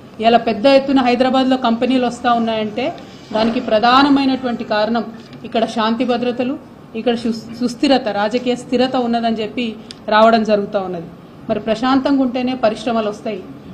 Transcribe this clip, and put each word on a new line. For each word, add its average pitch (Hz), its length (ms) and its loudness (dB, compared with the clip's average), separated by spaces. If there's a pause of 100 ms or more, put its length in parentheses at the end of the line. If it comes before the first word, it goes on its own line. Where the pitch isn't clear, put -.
(200)
ఇలా 233 180 4
పెద్ద 226 280 0
ఎత్తున 269 340 4
హైదరాబాద్లో 254 580 2
కంపెనీలు 247 480 0
వస్తూ 240 280 0
ఉన్నాయంటే 226 600 -2 (380)
దానికి 226 260 0
ప్రధానమైనటువంటి 254 1040 2
కారణం 214 400 0 (420)
ఇక్కడ 226 200 -2
శాంతి 226 400 -2
భద్రతలు, 247 520 -2 (380)
ఇక్కడ 226 200 -2
సు-, 226 160 -2
సుస్థిరత, 254 760 -2
రాజకీయ 220 480 -2
స్థిరత 247 400 -2
ఉన్నదని 233 400 0
చెప్పి 220 400 -6 (320)
రావడం 220 360 6
జరుగుతూ 202 360 0
ఉన్నది. 185 260 -6 (440)
మరి 214 100 -2
ప్రశాంతంగా 262 600 2
ఉంటేనే 254 340 -2
పరిశ్రమలు 226 540 0
వస్తాయి, 208 340 -8 (300)